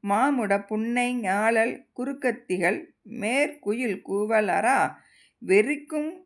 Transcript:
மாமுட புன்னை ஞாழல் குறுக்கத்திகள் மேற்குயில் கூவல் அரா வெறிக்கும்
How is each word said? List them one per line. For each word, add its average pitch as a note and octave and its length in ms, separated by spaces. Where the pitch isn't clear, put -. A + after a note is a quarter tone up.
மாமுட G3+ 640
புன்னை A#3+ 480
ஞாழல் A3 720
குறுக்கத்திகள் A3+ 1040
மேற்குயில் A#3 1040
கூவல் G#3+ 420
அரா F3+ 460
வெறிக்கும் D4 800